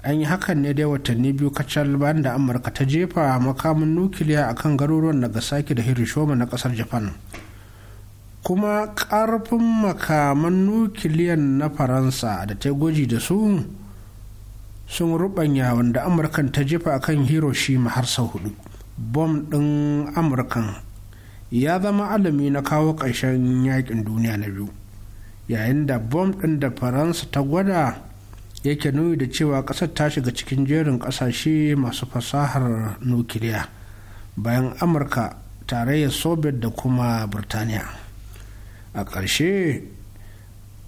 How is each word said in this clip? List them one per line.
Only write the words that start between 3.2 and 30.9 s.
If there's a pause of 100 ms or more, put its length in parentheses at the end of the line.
makamin
nukiliya
a
kan
garuruwan
Nagasaki
da
Hiroshima
na
ƙasar
Japan. (1300)
Kuma
ƙarfin (240)
makaman
nukiliyan
na
Faransa
da
ta
gwaji
da
su (1300)
sun
ruɓanya
wanda
Amurkan
ta
jefa
a
kan
Hiroshima
har
sau
hudu. (420)
Bom
ɗin
Amurkan (720)
ya
zama
alami
na
kawo
ƙarshen
yaƙin
duniya
na
biyu, (800)
yayin
da
bom
ɗin
da
Faransa
ta
gwada (640)
yake
nuni
da
cewa
ƙasar
ta
shiga
cikin
jerin